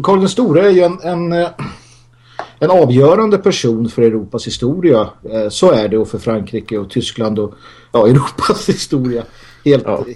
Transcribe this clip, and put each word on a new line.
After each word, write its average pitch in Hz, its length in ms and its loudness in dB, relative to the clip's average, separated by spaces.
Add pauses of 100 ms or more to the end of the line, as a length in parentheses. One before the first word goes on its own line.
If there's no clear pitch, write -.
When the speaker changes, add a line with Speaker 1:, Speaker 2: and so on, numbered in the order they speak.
Speaker 1:
Karl 190 180 2
den 190 80 2
store 190 380 2
är 202 40 4
ju 180 120 4
en, 175 200 0
en, 170 300 -4
eh, 170 160 0 (1120)
en 160 120 0
avgörande 175 680 4
person 117 500 -2
för 120 140 -4
Europas 110 440 0
historia. 123 640 0 (220)
Eh, 110 180 -4
så - 220 2
är 110 180 2
det, 107 100 0
och 107 100 -2
för 110 100 -8
Frankrike 110 600 -6
och 101 120 -10
Tyskland 110 480 -4
och, 104 160 -4 (380)
ja, 113 160 4
<laughs> - 0 -
Europas - 600 0
historia. 127 540 -4 (420)
Helt, 135 220 2
Speaker 2:
Ja. 107 180 -4 (120)